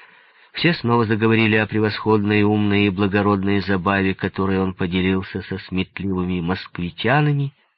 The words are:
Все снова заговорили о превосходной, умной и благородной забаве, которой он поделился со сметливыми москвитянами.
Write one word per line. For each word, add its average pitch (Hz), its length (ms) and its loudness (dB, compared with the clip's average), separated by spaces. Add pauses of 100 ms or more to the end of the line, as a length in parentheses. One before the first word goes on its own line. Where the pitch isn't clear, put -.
(540)
Все 170 200 0
снова 117 320 2
заговорили 110 500 2
о 110 120 2
превосходной, 107 760 2
умной 104 440 2
и - 20 0
благородной 101 720 0
забаве, 95 520 0
которой 95 460 -2
он 92 140 -2
поделился 92 680 -2
со 95 160 -10
сметливыми 92 800 -4
москвитянами. 131 1120 -2 (240)